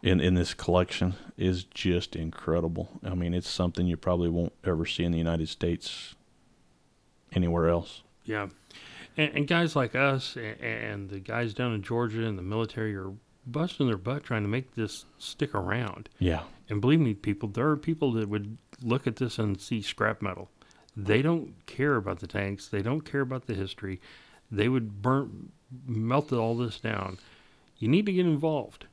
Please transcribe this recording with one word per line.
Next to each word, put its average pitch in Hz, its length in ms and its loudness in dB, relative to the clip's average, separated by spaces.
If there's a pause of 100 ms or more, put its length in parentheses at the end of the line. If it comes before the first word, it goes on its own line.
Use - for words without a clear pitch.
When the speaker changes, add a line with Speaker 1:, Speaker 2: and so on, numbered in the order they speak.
Speaker 1:
in, 90 180 6
in 92 140 4
this 87 200 2
collection 90 600 2 (220)
is 92 260 0
just - 540 -2
incredible. 82 720 -2 (160)
I 92 100 -4
mean, 87 200 0
it's 90 140 -2
something 90 380 0
you 85 100 2
probably 87 320 2
won't 85 240 0 (120)
ever 82 220 2
see - 180 -2
in 87 80 2
the 82 60 2
United 82 300 0
States - 680 -4 (1160)
anywhere 85 360 2
else. 85 340 -2 (220)
Speaker 2:
Yeah. 104 240 -4 (680)
And, 151 180 2
and 143 120 0
guys 170 300 2
like 123 180 0
us 135 420 2
a-, 110 280 -8
and 110 440 -6
the 98 120 -8
guys 113 340 -4
down 123 200 0
in 101 80 -2
Georgia 113 440 -2
and 104 120 -2
the 90 40 -6
military 110 540 -4
are 95 160 -8 (360)
busting 151 380 -2
their 113 100 2
butt 123 280 -4
trying 110 180 0
to 101 60 0
make 123 260 -2
this 110 300 -4 (140)
stick - 360 -6
around. 101 540 -2 (100)
Speaker 1:
Yeah. 82 240 2 (260)
Speaker 2:
And 104 120 4
believe 143 200 8
me, 117 140 4
people, 104 340 -2
there 117 200 2
are 151 80 4
people 160 360 0
that 110 160 0
would 104 280 -2 (260)
look 123 240 2
at 117 100 0
this 123 220 -2
and 104 220 2
see 113 220 -2
scrap 107 380 0
metal. 95 300 -6 (460)
They 107 260 4
don't 165 320 0 (120)
care 139 300 2
about 95 240 -2
the - 60 -10
tanks. 98 420 -4
They 101 140 -2
don't 135 200 -2
care - 180 -2
about 127 260 -4
the 113 80 -4
history. 95 460 -6 (500)
They 107 180 4
would 110 320 0
burn, 127 500 0 (360)
melt 123 460 0
all 117 240 2
this 120 240 -4
down. 95 380 -4 (600)
You 113 100 0
need 196 180 4
to 202 60 0
get 180 140 4
involved. 151 680 0